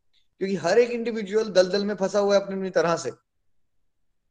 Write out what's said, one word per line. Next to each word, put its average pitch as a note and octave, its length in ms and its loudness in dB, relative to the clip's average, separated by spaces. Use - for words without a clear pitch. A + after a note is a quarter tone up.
क्योंकि F#3+ 180 -4
हर E3+ 220 2
एक A#3+ 120 4
इंडिविजुअल A3 540 -4
दलदल F#3+ 400 2
में G#3 100 -4
फंसा F#3+ 240 -2
हुआ G3+ 180 4
है G3 60 2
अपनी, G3 140 -8
अपनी F#3+ 140 -6
तरह E3+ 260 2
से, B2+ 140 -6